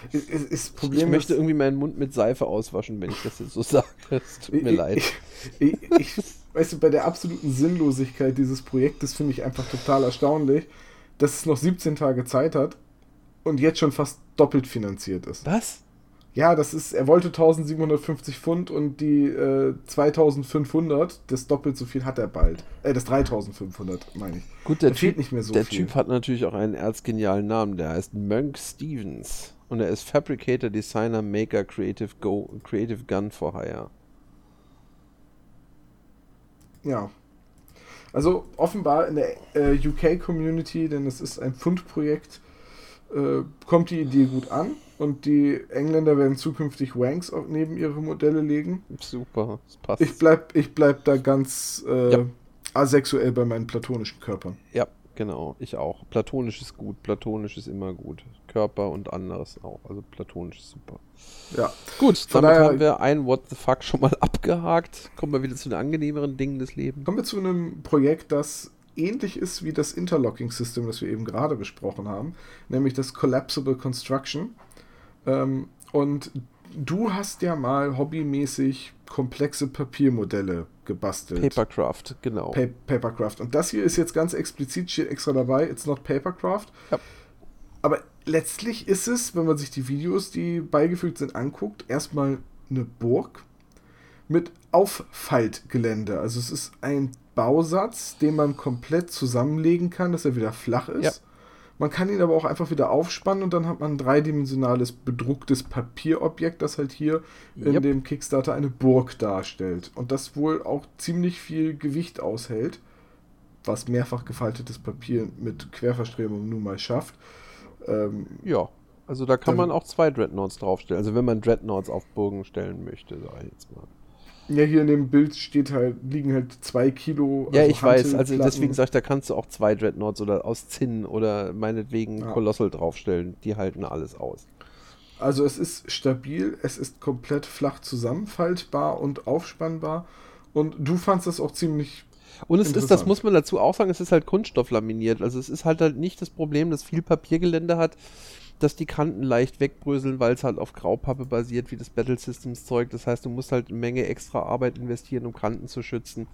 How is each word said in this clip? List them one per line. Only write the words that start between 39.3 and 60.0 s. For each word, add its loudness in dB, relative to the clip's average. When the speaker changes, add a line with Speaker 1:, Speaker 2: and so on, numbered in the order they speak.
Speaker 1:
äh, 4
U-K-Community, 0
denn -2
es -4
ist -10
ein -4
Pfund-Projekt, -2
äh, 0
kommt 6
die -2
Idee 6
gut -2
an -2
und -2
die 4
Engländer 4
werden 4
zukünftig -4
Wanks 0
auch -6
neben -2
ihre -2
Modelle 2
legen. -2
Speaker 2:
Super, -6
das -20
passt. -2
Speaker 1:
Ich 0
bleib, 6
ich 0
bleib 4
da 6
ganz, 0
äh, 4
Speaker 2:
Ja. 6
Speaker 1:
asexuell 4
bei 2
meinen -2
platonischen -6
Körpern. -8
Speaker 2:
Ja, 0
genau, -6
ich -10
auch. -6
Platonisch -2
ist -16
gut, -12
platonisch -4
ist -12
immer -6
gut. -14
Körper 0
und -8
anderes -10
auch, -14
also -12